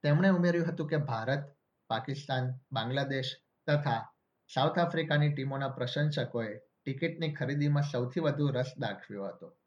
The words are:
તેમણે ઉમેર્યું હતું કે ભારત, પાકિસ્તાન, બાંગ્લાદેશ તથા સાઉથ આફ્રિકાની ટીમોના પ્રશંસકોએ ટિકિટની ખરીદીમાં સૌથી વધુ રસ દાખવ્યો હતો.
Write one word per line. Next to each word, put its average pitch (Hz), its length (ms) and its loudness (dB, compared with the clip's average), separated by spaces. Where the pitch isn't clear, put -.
તેમણે 156 260 6
ઉમેર્યું 175 380 4
હતું 170 200 -4
કે 151 100 0
ભારત, 127 600 -2
પાકિસ્તાન, 127 640 -2
બાંગ્લાદેશ 131 640 -2
તથા 143 340 2
સાઉથ 156 260 2
આફ્રિકાની 151 540 2
ટીમોના 139 340 -4
પ્રશંસકોએ 123 920 -2
ટિકિટની 160 480 -4
ખરીદીમાં 143 500 2
સૌથી 123 360 -2
વધુ 147 280 2
રસ 127 320 0
દાખવ્યો 104 460 -6
હતો. 92 420 -12